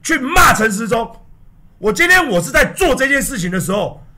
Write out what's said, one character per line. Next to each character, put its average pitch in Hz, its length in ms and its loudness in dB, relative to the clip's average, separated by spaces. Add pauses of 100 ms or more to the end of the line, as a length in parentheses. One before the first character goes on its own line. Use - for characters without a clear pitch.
去 320 160 -2
骂 302 360 2
陈 220 180 0
时 214 160 -6
中， 226 320 -4 (560)
我 214 160 -2
今 349 160 0
天 359 180 4
我 185 140 0
是 - 100 -6
在 302 140 2
做 330 300 0
这 262 120 2
件 269 160 0
事 269 160 -6
情 175 120 -4
的 185 100 -2
时 156 100 -4
候， 190 340 -6 (140)